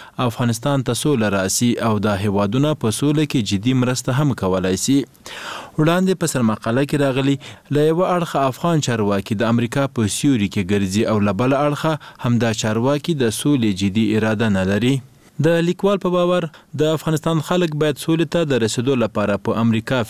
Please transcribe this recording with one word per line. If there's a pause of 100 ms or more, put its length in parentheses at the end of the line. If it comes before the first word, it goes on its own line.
(180)
افغانستان
ته
سوله
راسي (160)
او
دا
هیوادونه
په
سوله
کې
جدي
مرسته
هم
کولای
سي. (800)
وړاندې (100)
په
سرمقاله
کې
راغلي، (340)
له
یوه
اړخه (140)
افغان
چارواکي
د
امریکا
په
سیوري
کې
ګرځي (100)
او
له
بله
اړخه (320)
همدا
چارواکي
د
سولې
جدي (120)
اراده
نه
لري. (460)
د
لیکوال
په
باور، (300)
د
افغانستان
خلک
باید
سولې
ته
د
رسیدو
لپاره
په
امریکا